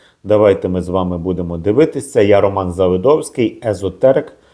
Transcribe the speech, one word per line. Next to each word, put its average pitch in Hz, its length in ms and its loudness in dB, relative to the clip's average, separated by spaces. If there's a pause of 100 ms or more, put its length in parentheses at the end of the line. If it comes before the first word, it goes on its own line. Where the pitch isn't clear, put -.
(240)
Давайте 101 460 2
ми 90 120 -2
з 90 80 -8
вами 90 280 -2
будемо 85 400 -6
дивитися. 120 640 0
Я 101 200 4
Роман 98 300 -2
Завидовський, 101 960 0
езотерик, 110 680 0 (200)